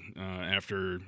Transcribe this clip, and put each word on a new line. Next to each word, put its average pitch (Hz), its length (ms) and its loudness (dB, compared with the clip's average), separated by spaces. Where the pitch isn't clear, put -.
uh, - 40 -4
after, 92 880 2